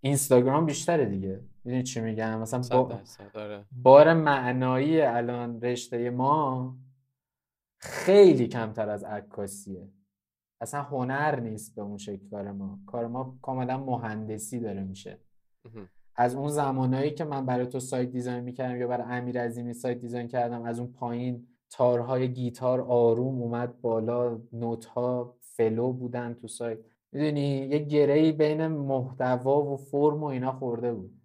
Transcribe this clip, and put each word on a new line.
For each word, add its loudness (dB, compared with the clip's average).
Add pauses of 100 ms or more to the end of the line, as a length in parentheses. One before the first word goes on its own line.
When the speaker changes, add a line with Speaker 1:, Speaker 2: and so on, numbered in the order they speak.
Speaker 1:
اینستاگرام 4
بیشتره 0
دیگه. -6 (220)
می‌دونی -2
چی -6
می‌گم؟ -4
مثلاً -4
با -4
Speaker 2:
صد 2
درصد، -18
آره. -10
Speaker 1:
بار 10
معنایی 2
الان -2
رشته -4
ما 0 (1000)
خیلی 8
کمتر -4
از -4
عکاسیه. -10 (760)
اصلاً -8
هنر -2
نیست -10
به -10
اون -10
شکل -12
کار -8
ما. -8
کار -6
ما -8
کاملاً -4
مهندسی -6
داره -6
می‌شه. -12 (460)
Speaker 2:
مهم. -18 (260)
Speaker 1:
از 2
اون -4
زمانایی 0
که -6
من -6
برای 0
تو -6
سایت -4
دیزاین -6
می‌کردم -6
یا -2
برای -2
امیر -4
عظیمی -6
سایت -4
دیزاین -8
کردم، -4
از -6
اون -8
پایین -6 (220)
تارهای 2
گیتار -2
آروم 2
اومد -4
بالا، 0 (140)
نوت‌ها -4
فلو 0
بودن -6
تو -16
سایت. -8 (320)
می‌دونی، -2
یه 2
گره‌ای 4
بین 0
محتوا 0
و -4
فرم 0
و -6
اینا -4
خورده -4
بود. -12